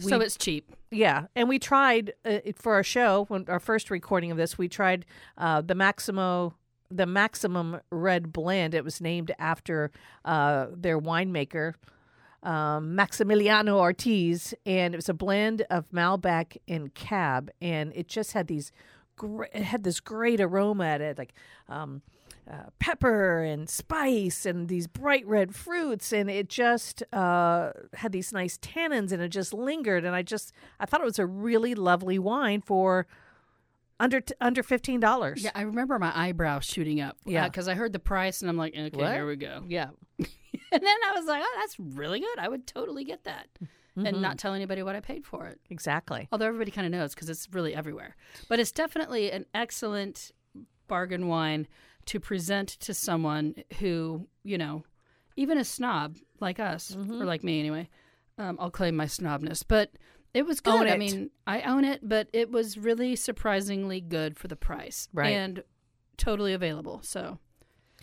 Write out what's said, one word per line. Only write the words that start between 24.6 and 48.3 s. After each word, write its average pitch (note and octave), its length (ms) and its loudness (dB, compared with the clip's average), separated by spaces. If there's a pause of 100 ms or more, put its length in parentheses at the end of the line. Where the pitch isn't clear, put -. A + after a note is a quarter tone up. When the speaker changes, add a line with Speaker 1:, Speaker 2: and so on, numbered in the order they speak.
Speaker 1:
these E3+ 200 -2
bright C#4 360 2
red G3+ 300 2
fruits, D#4 580 -4
and G#3 160 2
it G3 200 -2
just, A#3 640 2
uh, F3 580 4 (240)
had A3 160 -4
these F#3 220 -4
nice F3+ 260 -4
tannins, C#4 540 -2
and F3 100 -2
it F3 60 -2
just F#3+ 260 -4
lingered, A#3 500 2
and F3+ 120 0
I F3+ 60 2
just, - 300 -6 (280)
I G3+ 60 -2
thought D4+ 140 4
it C4+ 40 0
was A3 160 0
a F3+ 60 2
really A3+ 500 2
lovely F#3 420 4
wine G#3 420 2
for F#3 460 4 (920)
under B3+ 200 4
t-, - 200 -8
under B3 240 2
fifteen B3 340 0
dollars. A3 460 2
Speaker 2:
Yeah, - 100 -2
I G3+ 60 -4
remember A#3+ 400 -2
my E3 180 0
eyebrows E3 460 0
shooting D3+ 360 -2
up, C#3 240 -6
uh, - 60 -6
Speaker 1:
Yeah. E3+ 180 2
Speaker 2:
'cause F3+ 200 -6
I F#3 60 0
heard A3 180 -2
the F#3+ 80 -6
price, F#3+ 400 0
and F3+ 100 -2
I'm E3+ 60 0
like, D#3+ 200 -2
"Okay, D3+ 200 -6
Speaker 1:
What? D3+ 160 0
Speaker 2:
here D3 160 -4
we D3 80 -4
go." C#3 320 -10
Speaker 1:
Yeah. D#3+ 220 -4 (280)
Speaker 2:
<laughs> - 80 -4 (480)
And D4 80 4
then G#4 140 4 (100)
I G4 80 2
was E4+ 120 -2
like, D4+ 180 0
"Oh, B4 160 -4
that's G#4+ 180 -8
really D3+ 420 -6
good. A4+ 180 -6
I - 100 -2
would B3+ 180 -8
totally - 380 -8
get - 200 -12
that." - 220 -10 (140)
Speaker 1:
Mm-hmm. - 460 -8
Speaker 2:
And G3 160 -2
not F#3 160 -2
tell G3 160 -4
anybody F#3+ 280 -6
what F#3+ 140 -6
I G#3 40 -8
paid - 260 -10
for - 200 -12
it. - 220 -18
Speaker 1:
Exactly. D3 640 -6
Speaker 2:
Although A3 140 0
everybody A3+ 240 -2
kinda F#3 180 -4
knows E3+ 260 -2
'cause D#3+ 140 -12
it's D#3+ 240 -8
really E3 220 -2
everywhere. D3+ 420 -10 (320)